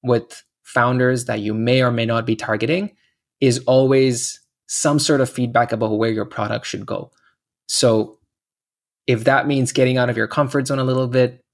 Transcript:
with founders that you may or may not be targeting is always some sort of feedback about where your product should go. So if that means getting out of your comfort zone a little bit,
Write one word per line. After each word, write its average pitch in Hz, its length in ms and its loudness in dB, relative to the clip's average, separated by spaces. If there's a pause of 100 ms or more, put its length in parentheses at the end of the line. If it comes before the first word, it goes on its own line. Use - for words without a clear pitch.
with 120 400 -2 (220)
founders 127 640 0
that 110 120 -4
you 107 160 -4
may 120 280 2
or 123 100 2
may 117 120 -2
not 117 220 -2
be 117 80 0
targeting 135 640 -4 (440)
is 127 200 2
always 131 800 2 (260)
some 151 320 0
sort 147 220 2
of 127 100 0
feedback 120 400 0
about 110 280 -2
where 113 120 0
your 107 140 -2
product 113 420 -6
should 98 180 -10
go. - 280 -10 (560)
So 110 500 0 (880)
if 117 180 0
that 135 220 2
means 135 240 0
getting 127 260 2
out 123 140 2
of 113 60 -4
your 113 100 0
comfort 135 400 -2
zone 135 140 -2
a 131 40 -2
little 131 220 0
bit, 127 340 0 (140)